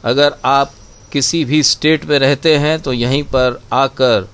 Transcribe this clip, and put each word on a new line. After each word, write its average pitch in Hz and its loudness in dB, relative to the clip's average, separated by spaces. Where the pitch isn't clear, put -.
अगर 143 0
आप 139 0
किसी 147 -2
भी 147 0
state 156 0
में 151 0
रहते 143 2
हैं 151 0
तो 139 -6
यहीं 127 -2
पर 127 -2
आकर 123 0